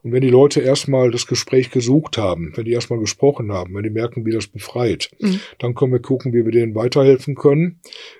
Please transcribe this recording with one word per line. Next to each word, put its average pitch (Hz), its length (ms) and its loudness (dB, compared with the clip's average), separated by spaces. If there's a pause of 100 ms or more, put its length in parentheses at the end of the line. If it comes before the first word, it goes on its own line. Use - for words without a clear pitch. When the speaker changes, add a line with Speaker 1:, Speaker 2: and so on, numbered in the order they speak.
Speaker 1:
Und 120 120 -8
wenn 131 80 2
die 131 80 2
Leute 139 320 6
erstmal 131 500 0
das - 160 -6
Gespräch 127 440 -2
gesucht 131 460 0
haben, 85 380 -4
wenn 117 80 -6
die 113 80 -4
erstmal 120 280 -4
gesprochen 117 520 -2
haben, 90 240 -8
wenn 104 80 -8
die 110 60 -6
merken, 113 360 -6
wie 113 60 -2
das 110 160 -4
befreit, 107 640 -4 (100)
Speaker 2:
Mhm. 196 220 -2 (180)
Speaker 1:
dann 123 160 -4
können 131 160 0
wir 123 80 0
gucken, 127 320 -4
wie 117 140 2
wir 113 80 -2
denen 117 200 2
weiterhelfen 131 640 2
können, 151 460 0 (380)